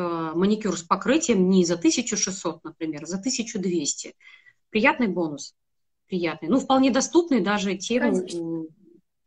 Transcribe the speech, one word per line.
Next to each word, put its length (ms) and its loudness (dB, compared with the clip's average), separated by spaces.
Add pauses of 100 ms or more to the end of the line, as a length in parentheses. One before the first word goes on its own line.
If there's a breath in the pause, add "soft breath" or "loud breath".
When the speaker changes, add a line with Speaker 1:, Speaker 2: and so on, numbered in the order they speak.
(340)
Speaker 1:
маникюр 440 0
с 40 -10
покрытием 680 2
не 140 6
за 120 0
тысячу 400 0
шестьсот, 480 -4
например, 400 -8
а 20 -12
за 120 -6
тысячу 400 -4
двести. 560 -4 (560 soft breath)
Приятный 380 2
бонус. 460 -4 (540)
Приятный. 400 -4
Ну, 120 2
вполне 300 4
доступный 500 2
даже 360 0
тем, 260 -2
Speaker 2:
Конечно. 380 -2
Speaker 1:
м, 260 -6 (600)